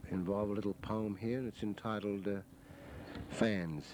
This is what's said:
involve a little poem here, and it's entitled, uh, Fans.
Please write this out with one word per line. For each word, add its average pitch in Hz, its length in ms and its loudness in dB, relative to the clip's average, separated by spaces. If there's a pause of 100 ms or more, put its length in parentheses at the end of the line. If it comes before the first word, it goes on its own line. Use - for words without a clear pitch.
(100)
involve 98 400 2
a - 20 2
little 101 220 2
poem 107 420 0
here, 117 220 0
and 127 100 0
it's - 140 -6
entitled, 101 680 0
uh, 98 120 2 (920)
Fans. 87 640 4